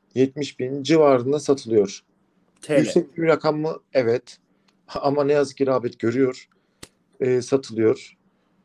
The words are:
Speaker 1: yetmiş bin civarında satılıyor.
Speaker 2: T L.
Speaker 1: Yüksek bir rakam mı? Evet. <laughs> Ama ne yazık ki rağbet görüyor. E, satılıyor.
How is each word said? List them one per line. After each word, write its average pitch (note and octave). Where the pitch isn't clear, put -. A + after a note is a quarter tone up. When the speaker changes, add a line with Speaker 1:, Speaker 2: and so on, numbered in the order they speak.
Speaker 1:
yetmiş C3+
bin C3+
civarında C#3+
satılıyor. A2+
Speaker 2:
T D3+
L. -
Speaker 1:
Yüksek C3+
bir E3
rakam D3+
mı? D#3
Evet. B2
<laughs> -
Ama C#3
ne C#3+
yazık C#3+
ki C3+
rağbet A#2+
görüyor. B2+
E, B2+
satılıyor. A#2+